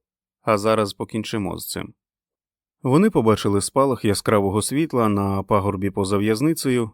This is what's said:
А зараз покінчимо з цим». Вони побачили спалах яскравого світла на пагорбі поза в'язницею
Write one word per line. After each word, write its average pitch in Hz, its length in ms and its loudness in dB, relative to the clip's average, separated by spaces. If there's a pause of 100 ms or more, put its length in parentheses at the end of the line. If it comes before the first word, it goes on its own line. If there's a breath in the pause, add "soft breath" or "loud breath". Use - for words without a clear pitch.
(420)
А 110 160 2
зараз 107 360 0
покінчимо 104 640 -6
з - 100 -14
цим». - 260 -10 (880)
Вони 160 280 4
побачили 107 500 2
спалах 135 440 0
яскравого 101 580 0
світла 131 460 -2
на 98 340 -2
пагорбі 98 480 0
поза 98 260 -2
в'язницею 120 760 0